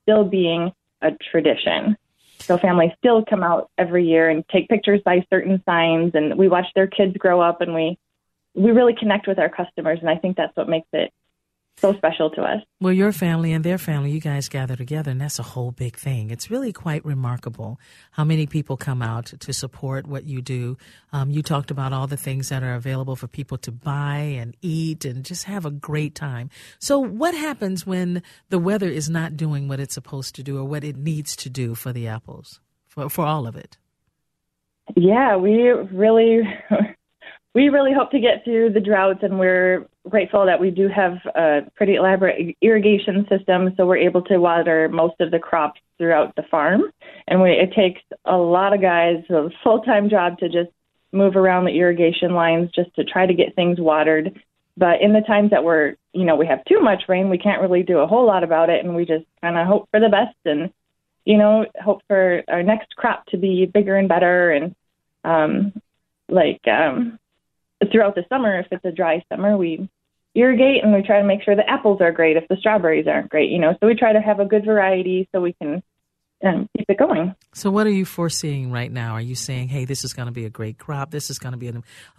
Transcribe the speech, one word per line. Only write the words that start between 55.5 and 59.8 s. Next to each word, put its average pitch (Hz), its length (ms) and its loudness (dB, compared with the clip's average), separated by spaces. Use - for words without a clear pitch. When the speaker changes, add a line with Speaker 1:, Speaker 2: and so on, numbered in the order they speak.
Speaker 1:
that 156 120 4
we're, 160 320 0
you 185 120 -2
know, 165 100 2
we 151 120 2
have - 180 -2
too 392 160 4
much 202 260 2
rain, 190 220 0
we 180 80 0
can't 202 240 0
really 180 200 2
do 180 180 2
a 151 80 2
whole 233 200 4
lot 185 160 4
about 165 260 2
it, 165 160 0
and 170 100 -4
we 170 100 -2
just 160 200 -2
kinda 170 240 -2
hope 202 240 0